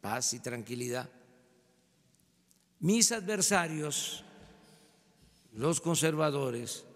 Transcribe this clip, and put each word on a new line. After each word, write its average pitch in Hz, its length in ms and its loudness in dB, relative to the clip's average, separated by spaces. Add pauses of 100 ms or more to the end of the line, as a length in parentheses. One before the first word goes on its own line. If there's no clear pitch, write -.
paz 117 320 -2
y 123 60 -6
tranquilidad. 123 680 -6 (1700)
Mis 220 300 4
adversarios, 180 1120 0 (1300)
los 139 280 0
conservadores 147 1040 0 (100)